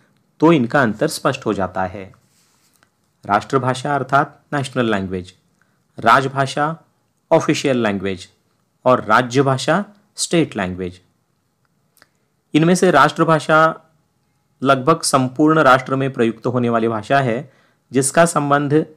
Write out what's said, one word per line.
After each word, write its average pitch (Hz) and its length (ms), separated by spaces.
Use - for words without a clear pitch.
तो 160 120
इनका 139 300
अंतर 117 260
स्पष्ट - 380
हो 110 60
जाता 92 320
है। 95 280
राष्ट्रभाषा 127 680
अर्थात 139 480
नेशनल 131 380
लैंग्वेज, 95 440
राजभाषा 135 800
ऑफिशियल 147 500
लैंग्वेज 98 460
और 123 200
राज्य 120 380
भाषा 139 420
स्टेट 156 400
लैंग्वेज। 92 440
इनमें 160 200
से 180 160
राष्ट्रभाषा 160 880
लगभग 135 400
संपूर्ण 147 560
राष्ट्र 135 380
में 135 160
प्रयुक्त 117 340
होने 123 220
वाली 117 200
भाषा 113 320
है, 127 420
जिसका 139 320
संबंध 147 640